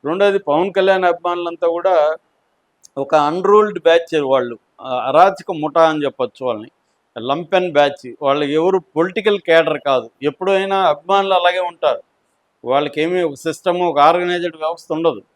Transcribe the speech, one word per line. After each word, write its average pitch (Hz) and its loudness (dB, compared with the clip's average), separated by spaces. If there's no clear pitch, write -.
రెండోది 196 0
పవన్ 175 0
కళ్యాణ్ 190 0
అభిమానులంతా 175 -2
కూడా 170 0
ఒక 139 -4
అన్‌రూల్డ్ 185 2
బ్యాచ్ 165 2
వాళ్ళు, 127 -2
ఆ, 127 -8
అరాచక 185 2
ముఠా 156 2
అని 156 -2
చెప్పొచ్చు 127 -6
వాళ్ళని, 110 -6
లంపెన్ 165 -2
బ్యాచ్. 143 0
వాళ్ళు 143 0
ఎవరు 165 0
పొలిటికల్ 190 -2
క్యాడర్ 160 2
కాదు. 127 -2
ఎప్పుడైనా 190 -2
అభిమానులు 190 0
అలాగే 180 2
ఉంటారు, 170 -2
వాళ్ళకేమీ 151 -2
ఒక 151 -4
సిస్టమ్, 175 -4
ఒక 160 0
ఆర్గనైజ్డ్ 175 2
వ్యవస్థ 160 -8
ఉండదు. 156 -2